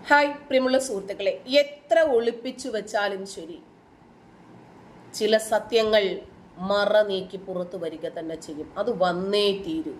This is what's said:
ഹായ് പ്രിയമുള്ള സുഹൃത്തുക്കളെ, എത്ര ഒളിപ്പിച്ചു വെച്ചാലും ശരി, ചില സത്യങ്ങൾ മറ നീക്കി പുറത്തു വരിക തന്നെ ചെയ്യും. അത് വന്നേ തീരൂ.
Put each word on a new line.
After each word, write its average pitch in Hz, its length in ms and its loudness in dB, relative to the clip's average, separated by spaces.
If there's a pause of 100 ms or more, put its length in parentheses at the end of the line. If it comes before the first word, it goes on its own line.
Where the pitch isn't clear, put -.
(100)
ഹായ് 285 220 6
പ്രിയമുള്ള 254 460 0
സുഹൃത്തുക്കളെ, 196 680 -4
എത്ര 285 520 2
ഒളിപ്പിച്ചു 254 680 0
വെച്ചാലും 202 580 -4
ശരി, 165 360 -14 (1500)
ചില 220 220 4
സത്യങ്ങൾ 214 840 2 (400)
മറ 202 440 2
നീക്കി 190 340 -4
പുറത്തു 180 400 -8
വരിക 165 320 -8
തന്നെ 160 260 -10
ചെയ്യും. 156 440 -12
അത് 208 240 -2
വന്നേ 196 500 2
തീരൂ. 160 480 -6